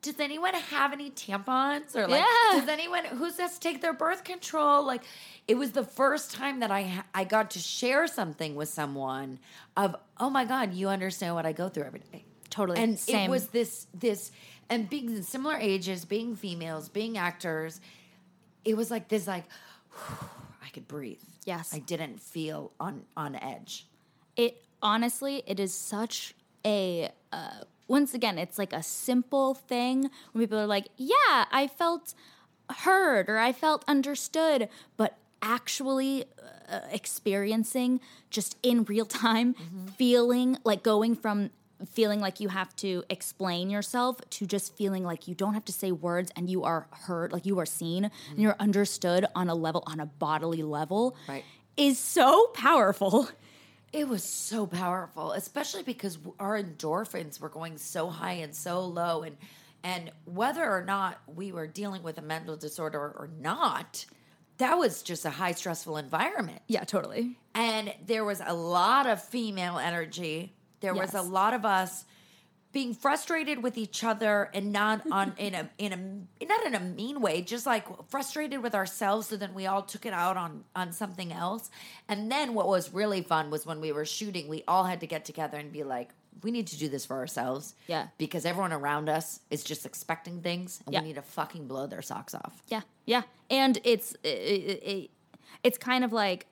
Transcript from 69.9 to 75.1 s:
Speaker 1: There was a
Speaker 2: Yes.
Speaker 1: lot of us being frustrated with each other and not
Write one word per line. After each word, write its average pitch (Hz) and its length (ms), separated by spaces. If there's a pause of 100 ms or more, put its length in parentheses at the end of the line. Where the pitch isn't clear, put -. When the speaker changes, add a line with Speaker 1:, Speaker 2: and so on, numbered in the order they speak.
Speaker 1:
There 190 140
was 190 200
a 202 40
Speaker 2:
Yes. 180 80
Speaker 1:
lot 190 280
of 220 100
us 185 400 (640)
being 254 220
frustrated 302 720
with 233 160
each 220 260
other 214 480
and 202 200
not 208 280 (100)